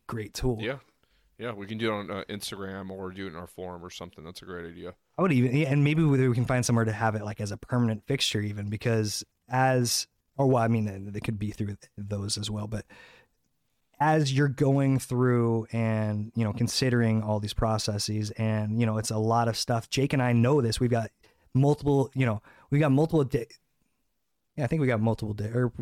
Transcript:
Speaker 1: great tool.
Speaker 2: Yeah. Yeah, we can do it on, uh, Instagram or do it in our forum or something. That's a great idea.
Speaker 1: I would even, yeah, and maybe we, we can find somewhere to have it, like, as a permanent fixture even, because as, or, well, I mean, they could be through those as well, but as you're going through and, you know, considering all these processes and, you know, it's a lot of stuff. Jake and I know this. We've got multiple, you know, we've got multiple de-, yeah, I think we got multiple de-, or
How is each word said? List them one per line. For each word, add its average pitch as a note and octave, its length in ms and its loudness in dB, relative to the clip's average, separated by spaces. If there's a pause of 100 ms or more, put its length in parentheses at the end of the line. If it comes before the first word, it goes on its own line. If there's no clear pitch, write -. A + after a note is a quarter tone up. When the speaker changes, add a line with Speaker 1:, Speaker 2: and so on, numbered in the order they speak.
Speaker 1:
great G#2+ 280 -10
tool. B2+ 260 -2
Speaker 2:
Yeah. B2+ 180 -6 (600)
Yeah, A#2 140 -8
we G2+ 140 -12
can A2 100 -8
do A2+ 140 0
it G#2+ 40 0
on, G2+ 160 -6
uh, F#2+ 180 -6
Instagram G2 640 -8
or F#2+ 200 -8
do F#2+ 160 -10
it F#2 40 -8
in D#2+ 60 -12
our F2+ 120 -12
forum F2+ 360 -12
or F2+ 60 -14
something. F2 320 -16
That's F2 200 -16
a - 20 -20
great F2+ 260 -10
idea. F2 240 -14 (240)
Speaker 1:
I D#3+ 40 0
would F#3 100 2
even, B2+ 240 2
yeah, D3 160 2
and D3 100 4
maybe D#3 220 4
we, C3+ 240 4
we A#2+ 60 4
can A#2+ 100 0
find B2 200 0
somewhere A2+ 200 2
to A2 80 0
have G#2+ 240 0
it, G#2 80 -6
like, G#2 160 -8
as G#2 100 -4
a G2+ 60 -8
permanent A#2 500 -2
fixture C3 340 0
even, G#2 280 -4
because A2 560 -2 (240)
as, B2+ 580 2 (300)
or, C#3 100 2
well, B2+ 160 4
I A2+ 60 2
mean, G#2 420 -2
they G2+ 100 -8
could A2 200 -4
be G#2 100 -4
through G2+ 280 -6 (200)
those G2+ 400 -6
as G#2 100 -6
well, G#2+ 200 -6
but G#2+ 160 -8 (1200)
as D#3 320 4
you're C#3+ 120 4
going C3+ 500 4
through A#2+ 760 2
and, A2 600 0
you A#2 80 0
know, G#2 100 0
considering A#2 720 2
all G#2+ 160 0
these G#2 160 -6
processes G#2+ 760 -2
and, G#2+ 480 -2
you A#2 40 2
know, A2 140 0
it's A2 140 -4
a G#2+ 40 -4
lot A2+ 300 2
of A2+ 100 0
stuff. - 340 -2
Jake C3+ 220 0
and C#3 80 2
I B2 120 2
know B2 280 4
this. A2+ 200 0
We've B2 100 2
got A2+ 220 -2 (420)
multiple, C#3+ 580 4
you C3 140 2
know, G#2+ 160 0 (280)
we've C#3+ 100 4
got D3+ 100 4
multiple D3+ 320 4
de-, B2+ 240 -2 (1120)
yeah, D3+ 80 -2
I - 20 0
think D#3+ 140 0
we C3 80 2
got A2+ 120 2
multiple A2 340 0
de-, G#2+ 220 -4
or B2 260 0